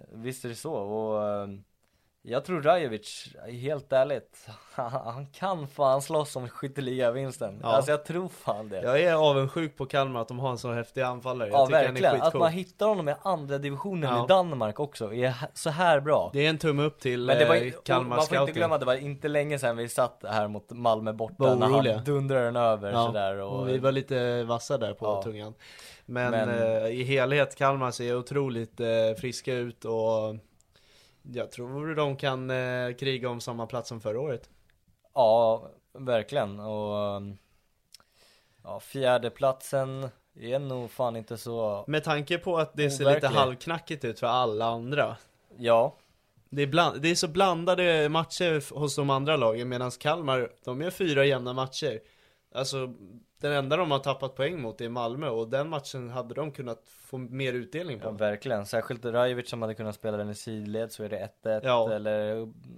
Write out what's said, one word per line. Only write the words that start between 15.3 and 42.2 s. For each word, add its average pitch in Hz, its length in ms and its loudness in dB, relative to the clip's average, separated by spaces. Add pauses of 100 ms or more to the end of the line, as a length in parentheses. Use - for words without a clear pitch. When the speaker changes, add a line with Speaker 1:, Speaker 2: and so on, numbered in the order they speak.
Speaker 1:
så - 160 -4
här 160 300 4
bra. 135 340 2
Speaker 2:
Det 143 120 2
är 156 40 4
en 160 80 0
tumme 143 260 2
upp 151 160 -2
till, 123 260 0
Speaker 1:
Men 135 120 6
det 120 80 8
var 139 100 8
ju, 127 120 2
Speaker 2:
eh, 123 60 -6 (100)
Kalmar 127 260 2
Speaker 1:
man 120 80 0
får 156 60 6
inte 151 120 0
Speaker 2:
scouting. 139 200 2
Speaker 1:
glömma 165 200 2
att 139 60 2
det 127 60 -4
var 127 80 6
inte 143 320 -4
länge 147 320 0
sedan 120 180 0
vi 117 120 -4
satt - 380 0
här 107 200 0
mot 104 240 -10
Malmö 110 420 2
borta 110 240 -6
Speaker 2:
Var 131 180 6
Speaker 1:
när 113 140 4
Speaker 2:
oroliga. 131 260 4
Speaker 1:
han 110 80 -4
dundrar 135 420 2
den 120 100 0
över 110 360 2
Speaker 2:
Ja. 117 140 4
Speaker 1:
sådär 101 320 0
och 101 220 -6
Speaker 2:
Och 131 100 -2
vi 131 80 2
var 131 140 2
lite 123 520 0
vassa 120 340 -2
där 104 160 -4
på 110 120 -8
Speaker 1:
Ja. 101 180 0
Speaker 2:
tungan. 107 300 -8 (520)
Men, 123 260 -2
Speaker 1:
Men 113 180 2
Speaker 2:
eh, 113 380 2
i 123 160 -2
helhet, 135 520 2
Kalmar 135 360 2
ser 120 240 -2
otroligt, 123 640 -4
eh, 117 80 -2 (300)
friska 127 360 -6
ut 120 320 -6
och 110 500 0 (960)
jag 110 180 -6
tror 139 440 -8
de 143 220 0
kan, 131 320 -2
eh, 123 460 -2
kriga 127 340 -4
om 120 120 -6
samma 117 260 -6
plats 120 220 -8
som 113 120 -10
förra 110 180 -4
året. 139 300 -6 (640)
Speaker 1:
Ja, 113 540 6 (260)
verkligen. 113 640 -2
Och, 107 380 -4 (200)
ehm, 101 200 -10 (1300)
ja, 95 160 -10
fjärdeplatsen 131 1300 0 (320)
är 120 200 -4
nog 127 320 -8
fan 120 240 -2
inte 113 220 -10
så 110 500 -4
Speaker 2:
Med 151 160 0
tanke 151 340 -2